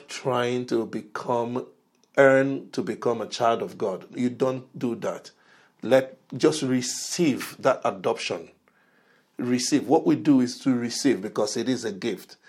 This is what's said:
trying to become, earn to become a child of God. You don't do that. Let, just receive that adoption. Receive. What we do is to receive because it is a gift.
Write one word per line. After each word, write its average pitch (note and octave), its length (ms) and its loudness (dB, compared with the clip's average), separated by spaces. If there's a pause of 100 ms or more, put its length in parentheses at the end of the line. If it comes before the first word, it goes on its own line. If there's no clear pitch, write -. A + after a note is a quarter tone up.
trying B2 600 -2
to A#2 200 0
become, A#2+ 800 -4 (500)
earn C3+ 540 6
to B2+ 120 -4
become A2+ 380 -2
a G#2 60 -6
child A#2 360 0
of F#2 140 -8
God. F#2+ 300 -4 (100)
You B2 140 0
don't C3 480 -4
do A#2 180 -4
that. F#2+ 360 -8 (500)
Let, C3 360 2 (200)
just D3+ 240 4
receive B2+ 960 -2
that C3 260 2
adoption. G2+ 680 -4 (880)
Receive. B2 500 0
What D#3 180 4
we D#3+ 80 4
do C3+ 260 4
is B2 200 0
to C3+ 120 2
receive A#2 480 0
because G#2 360 -4
it A#2 120 -2
is B2 160 -2
a A2 60 -4
gift. G2 460 -8 (120)